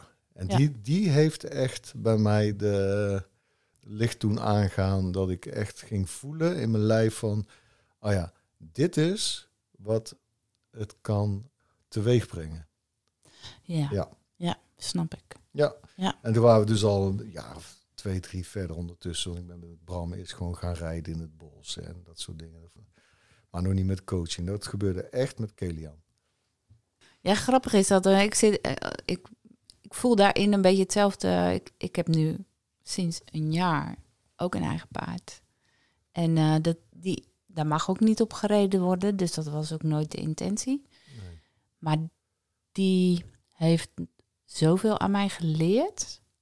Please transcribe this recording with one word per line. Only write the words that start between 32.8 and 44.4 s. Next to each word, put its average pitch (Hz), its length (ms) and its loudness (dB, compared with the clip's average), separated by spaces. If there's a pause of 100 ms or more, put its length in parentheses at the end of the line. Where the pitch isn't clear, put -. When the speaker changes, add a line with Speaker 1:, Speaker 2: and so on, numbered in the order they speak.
Speaker 2:
sinds 170 420 -4
een 156 280 -4
jaar 165 440 -2 (400)
ook 180 180 -4
een 185 80 -2
eigen 165 260 -4
paard. - 540 -10 (720)
En, 165 240 2
eh, 156 260 6
dat, 165 140 0 (140)
die, 175 340 -6 (220)
daar 156 200 -4
mag 151 240 0
ook 185 100 -2
niet 220 200 4
op 220 120 0
gereden 202 500 2
worden, 185 340 0
dus 175 180 -2
dat 156 120 -6
was 156 260 -6
ook 160 100 -6
nooit 151 280 0
de - 80 -8
intentie. 208 640 -4 (400)
Speaker 1:
Nee. 87 160 -14 (400)
Speaker 2:
Maar 156 180 0 (760)
die 180 520 4 (280)
heeft 165 360 2 (560)